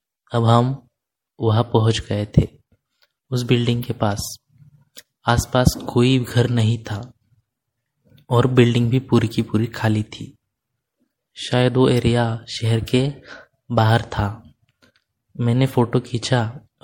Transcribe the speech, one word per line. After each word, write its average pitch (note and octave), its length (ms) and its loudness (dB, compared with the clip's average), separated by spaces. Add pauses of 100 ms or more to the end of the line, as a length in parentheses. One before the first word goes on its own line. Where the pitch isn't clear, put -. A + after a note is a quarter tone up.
(340)
अब A#2 100 2
हम A#2+ 440 2 (520)
वहाँ A2+ 220 2
पहुँच A2+ 460 0
गए G#2 180 -4
थे, - 220 2 (800)
उस B2 120 -4
बिल्डिंग A#2+ 420 -2
के A#2 80 -6
पास। - 460 -6 (880)
आसपास B2+ 400 0 (220)
कोई B2+ 300 2
घर A#2+ 320 -2
नहीं A2+ 340 -2
था - 280 -12 (1200)
और A#2+ 160 4
बिल्डिंग A#2+ 440 4
भी C3 100 0
पूरी A#2 280 2
की A#2 140 -4
पूरी A2+ 240 -2
खाली G#2+ 360 -2
थी। - 360 -18 (960)
शायद B2 420 0
वो C3 120 4
एरिया A#2 600 0
शहर A2+ 320 -2
के B2+ 320 -2 (580)
बाहर A2+ 320 2
था। - 520 -8 (840)
मैंने A#2+ 260 0
फ़ोटो B2 340 0
खींचा A#2+ 600 -4 (240)